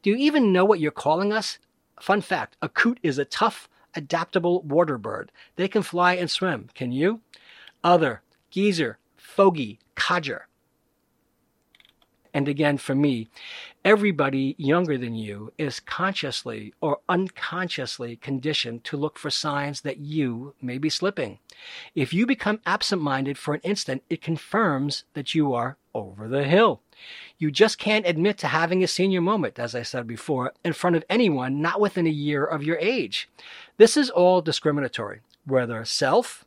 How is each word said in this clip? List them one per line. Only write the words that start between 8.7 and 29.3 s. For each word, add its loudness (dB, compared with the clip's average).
fogey, 2
codger. -4
And 0
again, 2
for -4
me, 0
everybody 2
younger 2
than -6
you -10
is -6
consciously -6
or -2
unconsciously -4
conditioned -6
to -8
look -4
for -8
signs -4
that -8
you -4
may -6
be -2
slipping. -4
If 0
you 4
become 0
absent-minded -2
for -4
an -4
instant, -4
it -4
confirms -2
that -8
you 2
are -4
over -8
the -2
hill. 4
You -2
just 4
can't 0
admit 2
to -4
having 2
a 2
senior 2
moment, 0